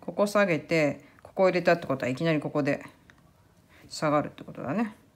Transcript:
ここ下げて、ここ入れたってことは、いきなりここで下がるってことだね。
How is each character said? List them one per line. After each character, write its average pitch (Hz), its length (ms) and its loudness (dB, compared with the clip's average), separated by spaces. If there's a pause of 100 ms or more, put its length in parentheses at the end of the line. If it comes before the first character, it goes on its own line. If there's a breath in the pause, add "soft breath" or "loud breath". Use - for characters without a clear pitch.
こ - 120 -10
こ 202 140 0
下 202 200 2
げ 170 120 0
て、 151 460 0 (180 loud breath)
こ - 120 -20
こ 190 120 4
入 185 60 4
れ 175 80 0
た 175 120 4
っ 170 80 2
て - 60 -10
こ 131 120 -2
と - 80 -4
は、 123 40 0
い 131 40 -4
き 131 100 -4
な 165 80 2
り 151 80 0
こ 143 100 -6
こ 147 120 0
で 139 220 -2 (1040 soft breath)
下 - 220 -4
が 147 120 2
る 135 60 -10
っ - 20 -14
て - 120 -18
こ 160 100 -16
と - 100 -14
だ 131 100 -4
ね。 214 240 -4 (200)